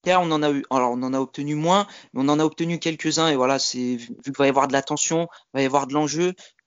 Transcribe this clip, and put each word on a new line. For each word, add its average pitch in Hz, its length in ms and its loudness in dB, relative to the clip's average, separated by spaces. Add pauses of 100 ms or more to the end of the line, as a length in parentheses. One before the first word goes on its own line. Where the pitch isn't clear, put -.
on 180 260 2
en 151 120 2
a 147 80 2
eu, 139 180 -2
alors 127 220 2
on 123 100 -4
en 131 120 -4
a 135 60 0
obtenu 143 360 -6
moins, 180 320 2 (260)
mais 127 100 -4
on 139 60 2
en 151 100 2
a 156 60 2
obtenu 165 320 -2
quelques-uns. 160 520 -2
Et 147 60 2
voilà, 131 220 2
c'est, 123 380 -4
vu, 120 140 -12 (140)
vu 139 80 -8
qu'il 131 60 -10
va 139 80 4
y 139 40 6
avoir 139 180 2
de 143 60 -4
la 139 100 2
tension, 165 480 -2
il - 260 -12
va 135 60 0
y - 20 2
avoir 135 220 0
de 135 60 -10
l'enjeu, 151 400 -2 (340)